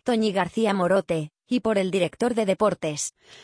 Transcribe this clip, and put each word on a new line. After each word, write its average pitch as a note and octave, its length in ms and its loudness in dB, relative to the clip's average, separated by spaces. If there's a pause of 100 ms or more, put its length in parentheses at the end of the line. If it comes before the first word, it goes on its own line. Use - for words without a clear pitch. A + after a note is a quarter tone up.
Toñi A3 280 0
García G3 420 0
Morote, F3 580 0 (160)
y B3 120 0
por A3 180 0
el F#3 140 0
director F#3+ 420 0
de A3 140 0
deportes, F3+ 680 -2 (300)